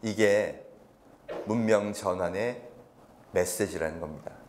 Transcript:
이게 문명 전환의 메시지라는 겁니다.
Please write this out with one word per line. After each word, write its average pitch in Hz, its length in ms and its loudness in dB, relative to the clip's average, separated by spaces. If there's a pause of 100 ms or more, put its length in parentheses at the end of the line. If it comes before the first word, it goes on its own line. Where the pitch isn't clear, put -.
이게 104 640 4 (760)
문명 107 480 2
전환의 92 760 -4 (680)
메시지라는 85 680 -2
겁니다. 76 320 -10 (180)